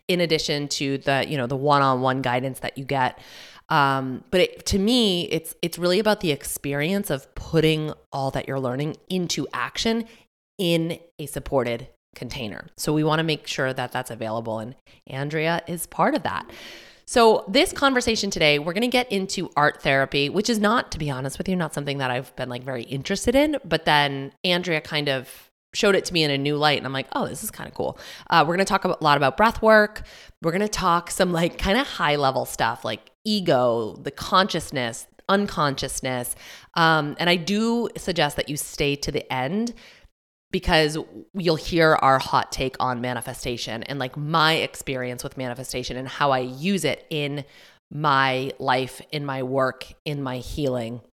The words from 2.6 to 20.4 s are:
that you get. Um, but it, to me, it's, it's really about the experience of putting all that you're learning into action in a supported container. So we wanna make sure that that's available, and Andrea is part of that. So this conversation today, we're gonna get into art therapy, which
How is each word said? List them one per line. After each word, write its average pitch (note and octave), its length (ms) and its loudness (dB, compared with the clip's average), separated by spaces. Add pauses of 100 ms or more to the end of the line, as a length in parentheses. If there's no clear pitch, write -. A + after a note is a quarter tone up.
that - 180 -8
you C#3 80 -10
get. B2+ 320 -2 (500)
Um, C3+ 640 2
but F#3 100 4
it, - 240 0
to G3 140 0
me, G3+ 500 4
it's, - 320 -4
it's E3+ 180 -4
really F3 200 2
about G#3+ 220 2
the D#3+ 120 0
experience D3 800 -4
of C#3 240 -6
putting D#3 580 2 (180)
all C3+ 200 -2
that - 180 -4
you're C3+ 100 -4
learning C3+ 380 -4 (140)
into F3 420 -2
action A3 540 -2 (520)
in E3+ 400 0 (200)
a D3+ 80 -10
supported B2+ 600 -2 (280)
container. A2+ 540 -12 (100)
So D3+ 160 -2
we D#3 100 2
wanna D#3 200 2
make D3+ 220 -2
sure C3 280 -2
that B2+ 180 -6
that's B2+ 180 -6
available, A2+ 480 -6
and A2+ 160 -10 (320)
Andrea D#3 600 -2
is E3+ 200 -8
part G#3+ 280 0
of A3 80 -2
that. - 280 -6 (560)
So A3+ 400 6
this C4 260 4
conversation A#3+ 580 0
today, D3+ 280 4
we're D#3 140 -2
gonna A3+ 160 0
get B3 240 0
into F#3+ 420 -2
art D3 280 2
therapy, C#3 480 2
which E3+ 180 0